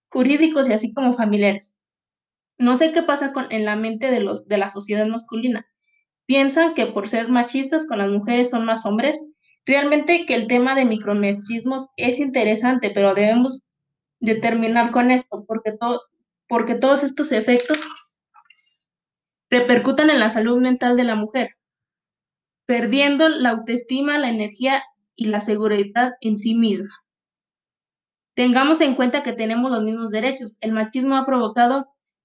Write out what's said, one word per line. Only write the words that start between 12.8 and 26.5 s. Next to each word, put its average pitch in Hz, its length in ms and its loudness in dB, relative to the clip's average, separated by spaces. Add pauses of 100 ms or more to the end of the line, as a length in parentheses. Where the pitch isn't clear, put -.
pero 196 220 2
debemos 226 580 0 (500)
de 220 140 0
terminar 226 560 0
con 247 200 2
esto, 247 340 -2
porque 220 280 -6
to-, 233 280 -4 (460)
porque 233 280 -2
todos 277 280 2
estos 277 300 -4
efectos 247 440 2 (1700)
repercuten 247 600 4
en 285 100 4
la 220 100 2
salud 233 320 2
mental 247 340 2
de 247 80 2
la 226 120 0
mujer, 214 420 -4 (1080)
perdiendo 277 640 2
la 254 220 2
autoestima, 254 680 -2
la 269 120 0
energía 226 520 -2 (340)
y 226 100 -6
la 214 160 -2
seguridad 214 800 0
en 214 180 -2
sí 226 160 -2